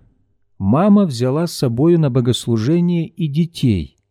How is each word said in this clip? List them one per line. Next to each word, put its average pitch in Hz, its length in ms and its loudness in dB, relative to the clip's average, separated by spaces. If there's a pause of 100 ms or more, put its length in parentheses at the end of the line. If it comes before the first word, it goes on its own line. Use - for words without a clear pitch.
(580)
мама 190 480 2
взяла 131 400 -2
с 165 60 -8
собою 143 480 0
на 147 100 0
богослужение 131 960 0
и 160 220 -6
детей, 135 680 -2 (140)